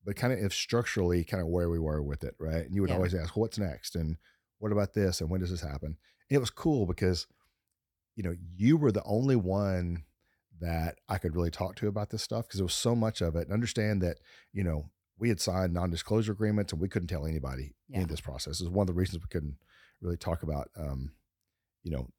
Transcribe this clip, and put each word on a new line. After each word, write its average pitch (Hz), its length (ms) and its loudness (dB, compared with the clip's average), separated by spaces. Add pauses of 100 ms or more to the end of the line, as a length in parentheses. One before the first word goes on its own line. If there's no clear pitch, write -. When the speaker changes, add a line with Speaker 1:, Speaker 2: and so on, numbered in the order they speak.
Speaker 1:
but 101 100 -2
kinda 123 260 2
if 98 140 2
structurally 90 680 2
kinda 92 240 -2
where 85 200 2
we 85 120 0
were 78 200 0
with 71 220 -4
it, 65 160 -8
right? 80 260 -2
And 76 120 -4
you 101 60 2
would 87 80 2
Speaker 2:
Yeah. 87 60 2
Speaker 1:
always 90 160 2
ask, 85 240 -2
"What's 107 220 0
next? 85 380 -4
And 82 220 0 (420)
what 104 100 -2
about 101 240 2
this? 95 260 2
And 80 80 -2
when 92 120 0
does 90 100 -2
this 85 120 -4
happen?" 78 360 -6 (320)
And 139 60 4
it 139 40 6
was 120 100 -2
cool 135 360 2
because, 90 400 2 (880)
you 107 60 -6
know, 87 120 -2 (220)
you 131 220 6
were 147 120 6
the 98 140 0
only 127 320 2
one 90 680 0 (560)
that 82 380 -2 (100)
I 95 100 0
could 80 180 -2
really 85 140 2
talk - 260 -4
to 104 120 -2
about 104 200 -4
this 110 140 -6
stuff 113 260 -4
'cause - 80 -8
there 95 80 2
was 90 80 0
so 120 240 2
much 110 240 0
of 82 160 0
it. 85 60 0
And 87 100 -4
understand 107 500 0
that, 87 160 0 (320)
you 98 140 -2
know, 78 260 0 (280)
we 113 100 2
had 104 120 2
signed 92 340 2
non-disclosure 92 580 0
agreements 104 400 0
and 78 80 -4
we 92 80 0
couldn't 87 200 -2
tell 78 180 -2
anybody 69 480 -4 (180)
any 92 120 0
of 82 40 -2
Speaker 2:
Yeah. 69 40 -4
Speaker 1:
this - 100 -6
process. 76 400 -8
It's 87 80 -4
one 98 140 4
of 90 100 0
the 87 40 0
reasons 90 240 0
we - 60 -12
couldn't 73 300 -4 (420)
really 87 160 -2
talk 85 260 -4
about, 73 320 -4
um, 69 400 -6 (680)
you 85 80 -8
know 65 280 -4